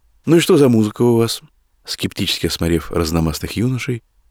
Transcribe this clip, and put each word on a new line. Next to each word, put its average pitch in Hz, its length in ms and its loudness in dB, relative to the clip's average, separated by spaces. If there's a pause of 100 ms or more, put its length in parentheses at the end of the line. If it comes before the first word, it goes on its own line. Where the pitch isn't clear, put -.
(240)
"Ну 156 120 4
и - 20 6
что 156 180 4
за 143 120 6
музыка 110 340 2
у 120 140 4
вас?" 117 240 -2 (440)
скептически - 640 -6
осмотрев 82 440 -2
разномастых 82 600 -2
юношей, 123 500 -4 (280)